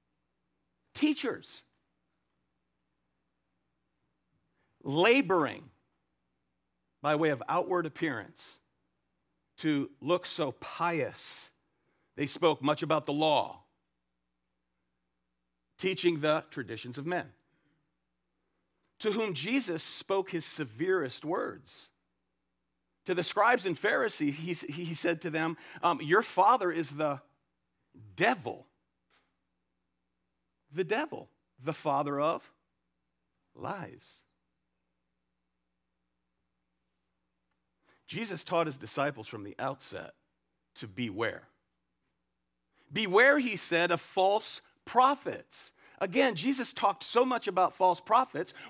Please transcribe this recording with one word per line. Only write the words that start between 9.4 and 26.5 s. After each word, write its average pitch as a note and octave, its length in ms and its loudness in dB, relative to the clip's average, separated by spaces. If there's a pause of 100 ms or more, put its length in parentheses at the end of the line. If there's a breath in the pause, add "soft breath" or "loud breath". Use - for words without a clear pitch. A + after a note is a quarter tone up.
to C#3+ 320 0 (100)
look F3 240 0
so C#3+ 280 -4
pious. - 1000 -6 (640)
They D3 120 -4
spoke D3 360 2
much D3 200 0
about D#3 240 0
the D3 60 -4
law, D3 520 0 (2000)
teaching F3 440 0
the D3+ 300 0
traditions A#2+ 460 -10
of C#3 100 -10
men, E3+ 260 -6 (1700)
to G#3+ 140 0
whom G#3+ 220 -2
Jesus F3 480 -4
spoke - 480 -4
his E3 160 -6
severest D3 800 -4
words. - 640 -8 (1160)
To F#3 80 0
the E3+ 100 0
scribes G#3 420 4
and F3 120 0
Pharisees, E3 840 0
he, D#3 240 -8
he E3 100 -6
said E3+ 280 0
to E3+ 80 -6
them, D#3+ 280 -2 (240 loud breath)
um, E3+ 180 2
"Your E3 220 4
father G3+ 480 4